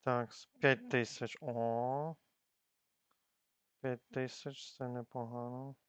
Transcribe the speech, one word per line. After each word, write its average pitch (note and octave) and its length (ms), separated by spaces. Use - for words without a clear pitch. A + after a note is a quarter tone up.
Так, B2 320
з - 140
п'ять B2+ 440
тисяч. A#2+ 500
О! B2 760
П'ять B2+ 280
тисяч, - 680
це C3 120
непогано. B2 880